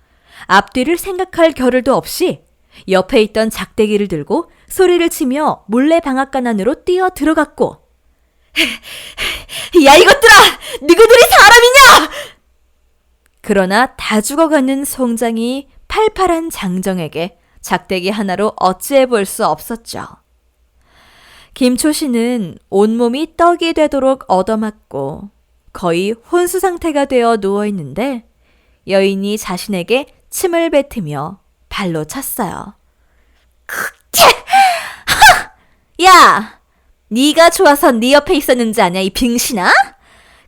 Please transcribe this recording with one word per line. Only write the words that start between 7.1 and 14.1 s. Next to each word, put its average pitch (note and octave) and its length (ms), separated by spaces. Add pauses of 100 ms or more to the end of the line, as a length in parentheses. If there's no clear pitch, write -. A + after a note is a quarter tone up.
"야, C#4 100
이것들아! A4+ 380 (480)
너희들이 G#4+ 400 (100)
사람이냐?" A#4 760 (1300)
그러나 A3 540
다 - 240